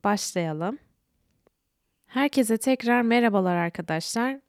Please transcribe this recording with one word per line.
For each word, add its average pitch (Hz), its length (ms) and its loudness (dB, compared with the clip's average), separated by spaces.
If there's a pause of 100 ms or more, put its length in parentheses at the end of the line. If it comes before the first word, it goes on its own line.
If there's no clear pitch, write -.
başlayalım. 185 720 -2 (1300)
Herkese 254 500 0
tekrar 247 440 0
merhabalar 220 540 2
arkadaşlar. 175 920 -4